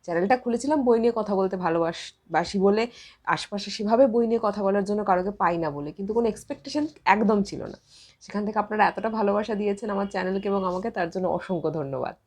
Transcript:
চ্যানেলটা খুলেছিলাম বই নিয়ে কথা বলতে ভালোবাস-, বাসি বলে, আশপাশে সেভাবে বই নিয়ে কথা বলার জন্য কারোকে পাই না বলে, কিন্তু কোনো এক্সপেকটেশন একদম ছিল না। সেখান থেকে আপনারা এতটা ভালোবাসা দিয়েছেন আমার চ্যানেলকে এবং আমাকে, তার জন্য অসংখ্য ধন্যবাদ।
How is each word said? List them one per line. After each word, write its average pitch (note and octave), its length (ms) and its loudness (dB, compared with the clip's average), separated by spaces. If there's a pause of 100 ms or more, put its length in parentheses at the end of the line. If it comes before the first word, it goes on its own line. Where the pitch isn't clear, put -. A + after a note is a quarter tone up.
চ্যানেলটা F3+ 340 2
খুলেছিলাম B3+ 460 0
বই A#3 160 4
নিয়ে A#3 160 2
কথা G#3 200 -2
বলতে F#3+ 220 0
ভালোবাস-, E3+ 720 -2
বাসি E3+ 280 0
বলে, G#3 280 4 (380)
আশপাশে G3+ 460 -4
সেভাবে A3+ 360 4
বই A#3 200 2
নিয়ে A3+ 160 2
কথা G#3 200 -2
বলার G3 200 2
জন্য G#3 200 -2
কারোকে F#3+ 280 2
পাই F3 260 0
না D#3+ 120 0
বলে, D3 220 -6
কিন্তু G3 220 -6
কোনো A#3 140 2
এক্সপেকটেশন C#4+ 600 -6 (180)
একদম G#3 380 4
ছিল D3 200 -6
না। - 140 -12 (440)
সেখান G#3 240 -8
থেকে G#3+ 140 -2
আপনারা G#3 280 2
এতটা G3+ 220 -2
ভালোবাসা G#3+ 460 0
দিয়েছেন G3+ 340 -2
আমার G3+ 160 -2
চ্যানেলকে G3 420 -4
এবং G3 180 0
আমাকে, F#3 260 -2
তার F3 180 -2
জন্য F#3 180 -2
অসংখ্য D#3+ 440 -2
ধন্যবাদ। C3+ 440 -4 (120)